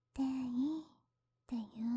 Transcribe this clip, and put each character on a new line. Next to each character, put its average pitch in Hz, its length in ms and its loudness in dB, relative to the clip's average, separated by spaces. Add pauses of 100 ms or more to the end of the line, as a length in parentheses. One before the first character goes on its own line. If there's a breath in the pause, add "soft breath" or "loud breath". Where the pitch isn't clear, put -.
(140)
て - 80 -2
い 269 40 2
い 262 560 0
っ - 20 -10 (640)
て 254 80 -4 (180)
言 226 120 -4
う - 120 2